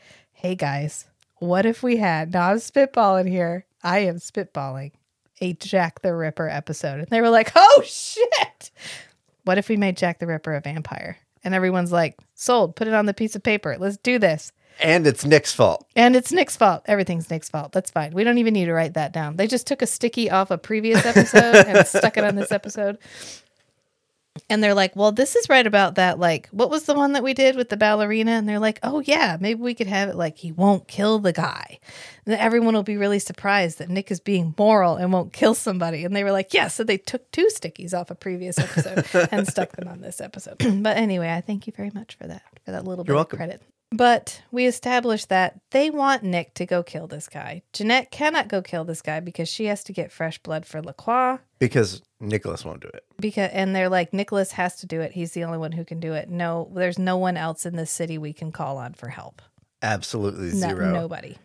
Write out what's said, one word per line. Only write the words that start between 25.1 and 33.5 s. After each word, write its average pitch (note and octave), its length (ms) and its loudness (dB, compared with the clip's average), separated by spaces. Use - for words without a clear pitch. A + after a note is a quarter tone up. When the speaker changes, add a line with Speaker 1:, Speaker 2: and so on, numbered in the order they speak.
Speaker 1:
this B3+ 240 0
is A#4 120 0
right C4 180 6
about G3 300 2
that. F3+ 220 2
Like, E3 340 0
what G3+ 200 0
was D4+ 140 -2
the D4 100 2
one C#4+ 180 2
that C4+ 80 0
we C4 140 0
did C4 200 4
with B3 140 -4
the G#3 80 -4
ballerina?" G#3+ 540 2
And A3 180 0
they're G#3 100 0
like, G#3+ 220 0
"Oh, C#4+ 240 -2
yeah, C#4 340 2
maybe A3 220 -2
we A#3+ 140 -4
could A#3 100 -6
have G3 240 -2
it F#3 60 -8
like E3 240 -6
he E3+ 120 -10
won't F#3 360 2
kill G#3+ 320 0
the F#3+ 120 2
guy. - 460 -6
And G#3 80 0
then G#3+ 60 0
everyone A3+ 340 2
will G#3+ 80 2
be G#3 160 -4
really G3+ 220 0
surprised G3 580 -2